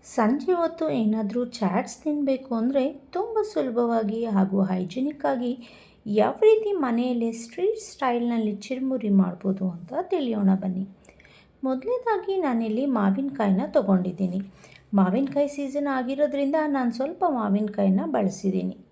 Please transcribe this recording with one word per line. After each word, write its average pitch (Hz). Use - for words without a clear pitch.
ಸಂಜೆ 254
ಹೊತ್ತು 330
ಏನಾದ್ರೂ 220
ಚಾಟ್ಸ್ 214
ತಿನ್ಬೇಕು 269
ಅಂದ್ರೆ 262
ತುಂಬ 440
ಸುಲಭವಾಗಿ 233
ಹಾಗೂ 196
ಹೈಜಿನಿಕ್ 190
ಆಗಿ 247
ಯಾವ 214
ರೀತಿ 427
ಮನೆಯಲ್ಲೇ 240
ಸ್ಟ್ರೀಟ್ 381
ಸ್ಟೈಲ್‌ನಲ್ಲಿ 233
ಚಿರುಮುರಿ 262
ಮಾಡ್ಬೋದು 190
ಅಂತ 170
ತಿಳಿಯೋಣ 226
ಬನ್ನಿ. 190
ಮೊದಲನೇದಾಗಿ 392
ನಾನಿಲ್ಲಿ 240
ಮಾವಿನಕಾಯಿನ 208
ತೊಗೊಂಡಿದ್ದೀನಿ. 185
ಮಾವಿನಕಾಯಿ 269
ಸೀಸನ್ 285
ಆಗಿರೋದ್ರಿಂದ 277
ನಾನು 262
ಸ್ವಲ್ಪ 285
ಮಾವಿನಕಾಯಿನ 202
ಬಳಸಿದ್ದೀನಿ. 190